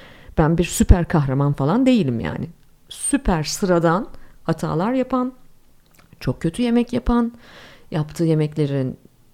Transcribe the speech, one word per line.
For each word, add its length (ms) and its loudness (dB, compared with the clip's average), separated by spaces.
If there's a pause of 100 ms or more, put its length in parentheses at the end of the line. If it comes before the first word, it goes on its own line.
(380)
Ben 200 4
bir 60 0
süper 440 4
kahraman 440 2
falan 340 0
değilim 340 2
yani. 280 -6 (400)
Süper 560 -2
sıradan 640 0 (360)
hatalar 480 -2
yapan, 400 -2 (880)
çok 220 -6
kötü 200 -4
yemek 300 0
yapan, 400 0 (580)
yaptığı 340 -4
yemeklerin, 720 -2 (380)